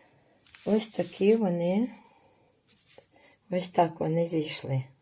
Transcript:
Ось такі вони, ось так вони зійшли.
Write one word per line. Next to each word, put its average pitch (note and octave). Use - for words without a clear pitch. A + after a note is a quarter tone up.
Ось G#3+
такі G3
вони, F#3+
ось F3+
так E3
вони D#3+
зійшли. D3+